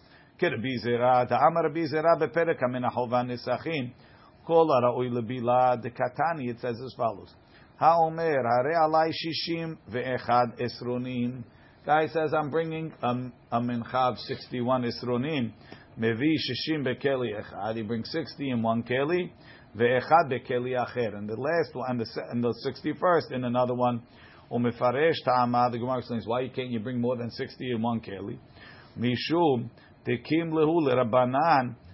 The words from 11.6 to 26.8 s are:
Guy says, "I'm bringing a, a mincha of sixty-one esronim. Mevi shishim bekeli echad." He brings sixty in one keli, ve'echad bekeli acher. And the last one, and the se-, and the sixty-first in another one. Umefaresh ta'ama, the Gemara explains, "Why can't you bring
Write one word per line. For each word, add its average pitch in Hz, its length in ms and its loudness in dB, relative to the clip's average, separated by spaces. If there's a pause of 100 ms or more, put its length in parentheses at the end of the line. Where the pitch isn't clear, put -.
Guy 151 220 2
says, 156 260 -2
"I'm 151 160 0
bringing 160 420 -4 (100)
a, 120 60 0 (440)
a 120 80 0
mincha 120 340 -4
of 127 240 2
sixty-one 127 640 -2
esronim. 120 720 -2 (460)
Mevi 117 360 2
shishim 147 500 -4
bekeli 127 460 0 (100)
echad." 104 360 -6
He 113 60 -4
brings 110 280 -6
sixty 139 400 -6
in 120 120 0
one 113 200 0
keli, 147 480 0 (460)
ve'echad 123 520 4
bekeli 123 480 -2
acher. 117 400 -2
And 104 120 -8
the 110 80 -6
last 151 380 0
one, 127 160 -4
and 123 100 -2
the 113 60 -2
se-, - 140 -10 (100)
and 120 120 -2
the 117 100 2 (120)
sixty-first 151 640 0
in 127 140 -4
another 123 300 2
one. 123 280 0 (480)
Umefaresh 123 640 2 (100)
ta'ama, 123 460 4
the 120 80 -4
Gemara 127 200 -2
explains, 113 280 -6
"Why 123 220 -2
can't 127 220 -6
you 117 100 -4
bring 123 200 -4